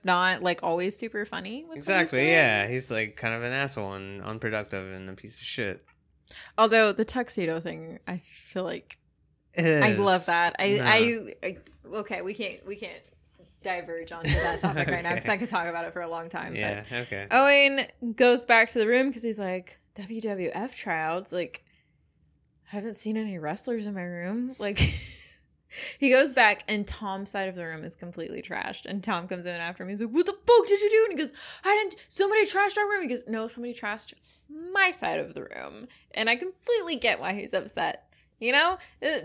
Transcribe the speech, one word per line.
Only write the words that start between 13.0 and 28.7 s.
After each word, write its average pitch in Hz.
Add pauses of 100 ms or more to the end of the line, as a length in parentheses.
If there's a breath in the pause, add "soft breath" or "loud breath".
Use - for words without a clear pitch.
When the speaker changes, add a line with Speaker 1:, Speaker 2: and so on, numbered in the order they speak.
Speaker 1:
diverge 165
onto 165
that 156
topic 147
right 170
now 175
'cause 185
Speaker 2:
<laughs> -
Okay. 226
Speaker 1:
I 202
could 233
talk 175
about 170
it 165
for 175
a 165
long 165
time. -
Speaker 2:
Yeah, 104
Speaker 1:
but 123
Speaker 2:
okay. 101
Speaker 1:
Owen 277
goes 247
back 233
to 247
the 214
room 262
'cause 233
he's 220
like, 185 (160)
"W 214
W 196
F -
tryouts? 165
Like, 175 (1080)
I 202
haven't 208
seen 214
any 208
wrestlers 208
in 202
my 185
room." 190
Like, 202
<laughs> -
he 269
goes 269
back 220
and 208
Tom's 196
side 190
of 185
the 175
room 160
is 170
completely 170
trashed. -